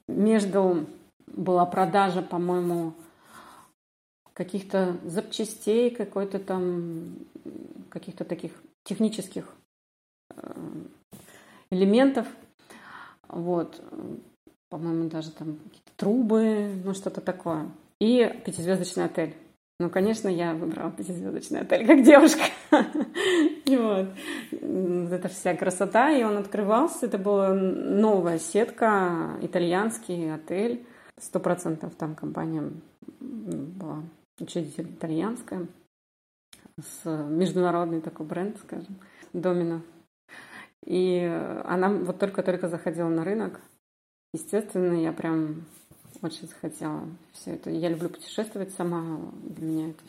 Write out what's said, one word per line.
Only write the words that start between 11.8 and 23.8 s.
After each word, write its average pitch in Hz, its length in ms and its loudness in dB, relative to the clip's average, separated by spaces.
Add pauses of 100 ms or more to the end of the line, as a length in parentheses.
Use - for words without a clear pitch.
Вот. 170 540 -4 (880)
По-моему, 165 400 -4
даже 160 220 -8
там 156 260 -10
какие-то - 400 -20
трубы, 220 760 2 (120)
ну, 196 100 -4
что-то 190 280 -6
такое. 165 480 -4 (300)
И 233 460 4
пятизвёздочный 175 600 -2
отель. 160 280 -2 (460)
Ну, 175 100 0
конечно, 208 380 0
я 170 260 0
выбрала 160 380 -4
пятизвёздочный 185 680 -6
отель - 240 0
как 269 180 10
девушка. 294 400 12 (280)
<laughs> 330 920 2
И 269 120 4
вот. 202 300 2 (440)